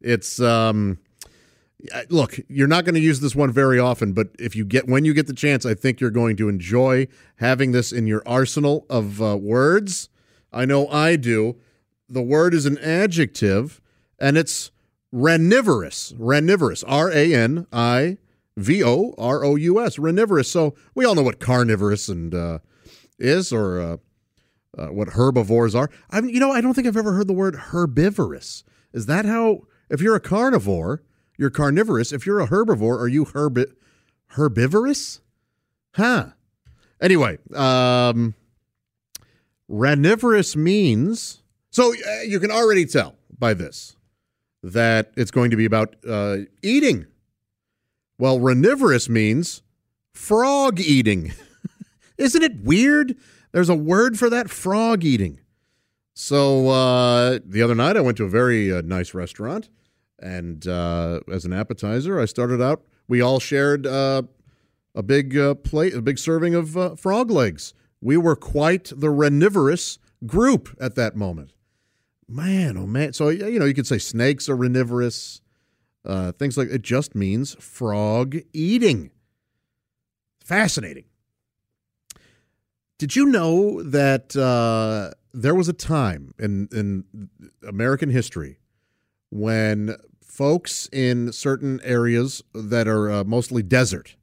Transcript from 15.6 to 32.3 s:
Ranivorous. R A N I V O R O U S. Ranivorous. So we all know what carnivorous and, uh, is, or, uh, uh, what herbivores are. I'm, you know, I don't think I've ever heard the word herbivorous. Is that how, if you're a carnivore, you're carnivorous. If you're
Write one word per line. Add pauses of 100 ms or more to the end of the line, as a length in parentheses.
Ranivorous.
R
A
N
I (400)
V
O
R
O
U
S.
Ranivorous.
So (180)
we
all
know
what
carnivorous
and,
uh, (580)
is,
or,
uh, (800)
uh,
what
herbivores
are. (220)
I'm,
you
know,
I
don't
think
I've
ever
heard
the
word
herbivorous. (300)
Is
that
how, (260)
if
you're
a
carnivore, (400)
you're
carnivorous.
If
you're